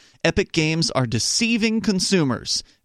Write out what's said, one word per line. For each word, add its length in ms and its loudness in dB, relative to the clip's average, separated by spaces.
Epic 260 0
Games 400 0
are 140 0
deceiving 720 0
consumers, 840 0